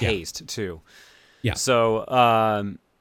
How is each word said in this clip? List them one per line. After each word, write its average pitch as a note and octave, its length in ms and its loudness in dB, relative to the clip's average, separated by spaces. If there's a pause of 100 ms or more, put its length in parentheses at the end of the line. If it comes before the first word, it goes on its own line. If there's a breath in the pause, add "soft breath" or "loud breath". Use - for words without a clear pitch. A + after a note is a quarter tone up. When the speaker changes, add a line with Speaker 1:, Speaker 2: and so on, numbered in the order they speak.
Speaker 1:
Yeah. A#2 80 0
Speaker 2:
paced, F2+ 400 -6
too. F2+ 320 -8 (600 loud breath)
Speaker 1:
Yeah. G#2+ 120 -4
Speaker 2:
So, A2+ 540 0
um, A2 720 2 (220)